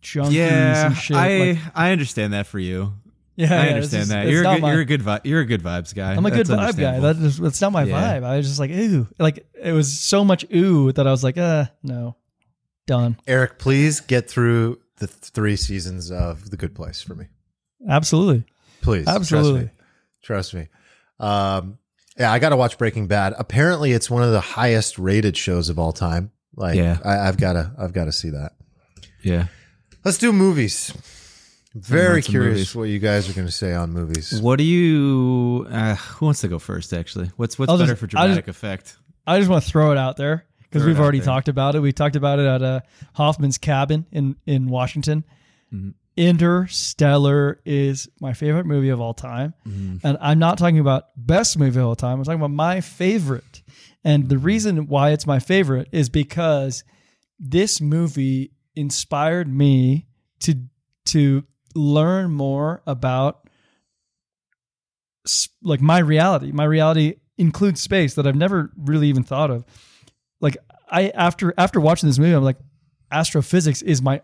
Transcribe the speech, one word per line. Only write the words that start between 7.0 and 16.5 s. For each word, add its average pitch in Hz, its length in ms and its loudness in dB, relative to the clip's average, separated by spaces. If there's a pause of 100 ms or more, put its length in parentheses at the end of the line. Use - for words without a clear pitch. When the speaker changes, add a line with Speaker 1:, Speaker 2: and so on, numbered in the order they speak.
Speaker 1:
That 160 120 0
is, 143 120 0
that's 165 220 -2
not 202 120 0
my 165 120 0
Speaker 2:
Yeah. 156 360 -2
Speaker 1:
vibe. 123 40 -8
I 127 140 -2
was 143 100 -2
just 139 120 -6
like, 139 100 -4
"Ew." 180 380 0 (100)
Like, 156 280 -2 (160)
it 170 100 -4
was 147 200 0
so 196 320 0
much 190 200 2 (100)
"ooh" 170 380 4
that 135 140 0
I 135 40 2
was 131 140 0
like, 131 140 -2
"Uh, 160 280 0 (160)
no. 123 340 -8 (680)
Done." 120 300 0 (100)
Speaker 3:
Eric, 127 320 0
please 139 420 2
get 123 300 0
through 117 480 2 (200)
the 104 80 -8
th-, - 140 -14
three 104 360 -2
seasons 92 540 -8
of 87 400 -8